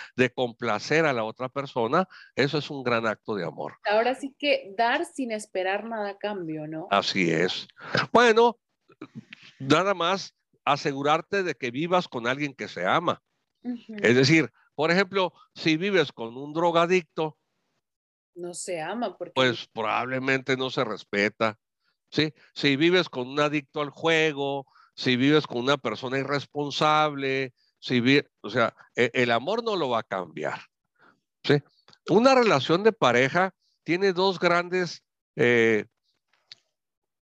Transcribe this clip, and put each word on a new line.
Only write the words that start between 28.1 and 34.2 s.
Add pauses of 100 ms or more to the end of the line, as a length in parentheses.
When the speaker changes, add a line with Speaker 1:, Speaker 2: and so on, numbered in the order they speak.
Speaker 1:
o
sea, (220)
e-,
el
amor
no
lo
va
a
cambiar, (840)
¿sí? (480)
Una
relación
de
pareja (300)
tiene
dos